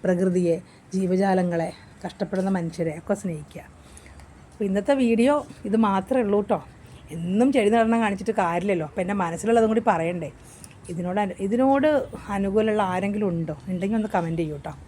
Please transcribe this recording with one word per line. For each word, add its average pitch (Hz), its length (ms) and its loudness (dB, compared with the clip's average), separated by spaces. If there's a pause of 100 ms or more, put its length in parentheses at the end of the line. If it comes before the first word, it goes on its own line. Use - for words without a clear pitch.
പ്രകൃതിയെ, 180 520 2 (380)
ജീവജാലങ്ങളെ, 185 760 0 (340)
കഷ്ടപ്പെടുന്ന 190 540 -4
മനുഷ്യരെ 165 440 -4
ഒക്കെ 202 200 -2
സ്നേഹിക്കുക. 156 420 -10 (880)
അപ്പോൾ - 180 -4
ഇന്നത്തെ 202 240 2 (120)
വീഡിയോ 233 280 4 (340)
ഇത് 208 100 0 (100)
മാത്രമേ 196 380 2
ഉള്ളൂ 202 160 2
കേട്ടോ. 208 180 0 (560)
എന്നും 185 400 2
ചെടി 208 180 4
നടണം 226 300 4
കാണിച്ചിട്ട് 202 360 -2
കാര്യമില്ലല്ലോ. 175 500 0
അപ്പോൾ 190 140 -6
എൻ്റെ 196 200 -2
മനസ്സിലുള്ളതും 214 500 2
കൂടി 226 180 2
പറയണ്ടേ. 165 380 -2 (640)
ഇതിനോട് 180 320 -4
അനു-, 190 220 -4
ഇതിനോട് 262 420 2 (480)
അനുകൂലമുള്ള 208 460 0 (120)
ആരെങ്കിലും 202 400 -2
ഉണ്ടോ? 160 220 -4 (160)
ഉണ്ടെങ്കിൽ 196 280 -2
ഒന്ന് 214 160 -4
കമൻറ്റ് 170 280 0
ചെയ്യൂ 151 140 -6
കേട്ടോ. 147 160 -10 (140)